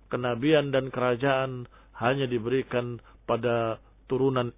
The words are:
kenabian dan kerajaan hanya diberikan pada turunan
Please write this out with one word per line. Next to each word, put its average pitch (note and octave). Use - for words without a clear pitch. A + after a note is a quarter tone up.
kenabian C3
dan C3+
kerajaan B2+
hanya C3+
diberikan A#2+
pada A#2
turunan B2+